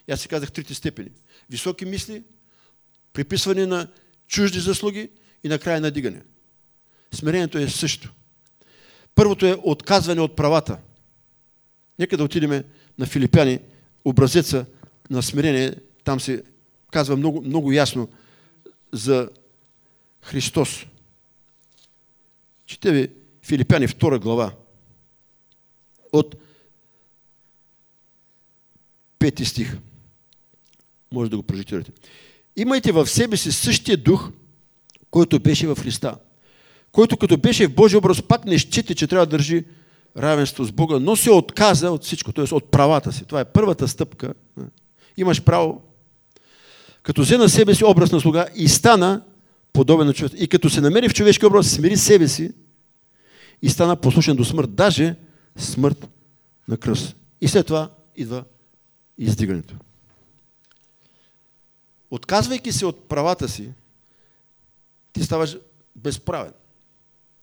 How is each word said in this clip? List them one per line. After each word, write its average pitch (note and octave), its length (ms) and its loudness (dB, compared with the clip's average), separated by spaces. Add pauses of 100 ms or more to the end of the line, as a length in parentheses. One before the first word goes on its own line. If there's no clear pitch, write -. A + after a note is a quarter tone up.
И D#3 40 -6
аз C3+ 100 -6
си - 60 -14
казах D3 240 -8
трите C#3+ 220 -14
степени. C3 360 -12 (400)
Високи F3+ 360 -10
мисли, G#3 380 -12 (920)
приписване F#3+ 520 -4
на F3 220 -4 (400)
чужди F#3+ 320 -2
заслуги G3 500 -6 (340)
и - 40 -8
накрая D#3 340 -4
надигане. C#3+ 420 -6 (880)
Смирението D#3+ 460 -4
е C#3+ 120 -4
също. - 440 -8 (1000)
Първото G3+ 300 0
е F#3 180 0
отказване E3 580 -2
от D#3 140 -4
правата. D3 440 -2 (1200)
Нека F3+ 180 -4
да D3+ 60 -2
отидем D3 400 -2 (340)
на C3 80 -6
Филипяни, C3 540 2 (460)
образеца C3+ 600 2 (440)
на B2+ 140 -4
смирение. C#3+ 520 -2 (280)
Там C3+ 160 -4
се B2+ 240 -8 (480)
казва C#3+ 260 -2
много, D3+ 240 -2
много C#3 300 -2
ясно B2+ 380 -2 (840)
за A#2+ 380 -2 (920)
Христос. - 640 -6 (1800)
Чете - 260 -4
ви C#3 200 0 (300)
Филипяни, C#3 460 2
втора C3+ 320 0
глава, A2 320 -2 (1600)
от D3+ 240 0 (2750)
пети C#3 260 -2
стих. - 320 -6 (1300)
Може A#2+ 180 -4
да G#2+ 80 -6
го G2+ 60 -8
прочетирате. F#2+ 480 -8 (640)
„Имайте B3 360 0
в D#3+ 160 4
себе A3+ 300 0
си D#3 140 -4
същия - 460 0
дух, D#3 340 2 (800)
който E3+ 280 4
беше D#3+ 280 2
в C#3+ 80 -2
Христа, A#2 420 -8 (760)
който, - 260 4
като E3+ 200 2
беше G3+ 300 4
в C3 80 -4
Божия G3+ 220 6
образ, F#3 240 2
пак A#3 240 0
не F3+ 140 2
счита, - 360 -2
че D3+ 120 -2
трябва F3+ 180 2
да D#3 40 0
държи D#3 360 -2 (520)
равенство C#3+ 460 -2
с G#2+ 80 -6
Бога, D#3 280 0
но F3+ 160 0
се A3+ 160 4
отказа F3+ 600 4
от D3+ 120 -4
всичко“, - 280 -8
т.е. D3 220 -4
от - 180 -4
правата C#3+ 420 2
си. - 120 -12
Това D3+ 140 -6
е B2 60 -4
първата F#3+ 420 0
стъпка. - 460 -8 (840)
Имаш F3+ 260 0
право. E3 380 -2 (1200)
Като C#3+ 180 -2
взе C#3+ 160 2
на A3 120 6
себе G3+ 260 4
си - 100 0
образ F3+ 260 6
на E3+ 80 2
слуга D#3 360 2
и - 120 0
стана G3 580 4 (480)
подобен D3 340 4
на C#3 60 2
човек. C#3 220 -6
И E3+ 120 -4
като E3+ 220 2
се D3 120 0
намери G3 280 4
в - 40 0
човешки G#3 320 4
образ, G3 260 4
смири F#3 260 0
себе F#3 300 4
си E3 240 -4 (1080)
и - 80 0
стана F3 260 2
послушен D#3 400 2
до B2 100 0
смърт, A#2+ 300 -4
даже E3 400 2 (420)
смърт - 520 -2 (580)
на A2+ 100 -4
кръст. - 380 -6 (260)
И D3+ 60 0
след F3+ 200 2
това D#3 240 -4 (240)
идва B2 280 -10 (760)
издигането. G#2+ 580 -4 (2250)
Отказвайки A3 600 -4
се E3+ 140 -4
от - 240 -8
правата D3 400 -4
си, G#2+ 220 -14 (1400)
ти - 100 -6
ставаш D#3+ 340 -4 (380)
безправен. C3+ 580 -10 (880)